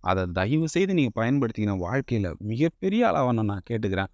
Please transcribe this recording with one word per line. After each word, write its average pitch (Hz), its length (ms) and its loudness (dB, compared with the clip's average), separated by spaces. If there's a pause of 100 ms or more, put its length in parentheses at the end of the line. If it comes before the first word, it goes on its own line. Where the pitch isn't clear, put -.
அதை 92 260 0
தயவு 107 420 0
செய்து 190 260 0
நீங்க 123 280 2
பயன்படுத்திக்கணும். 113 840 0
வாழ்க்கையில 98 300 -2
மிகப்பெரிய 165 680 0
ஆளாவணும்னு 123 380 2
நான் 101 260 -2
கேட்டுக்கிறேன். 98 440 0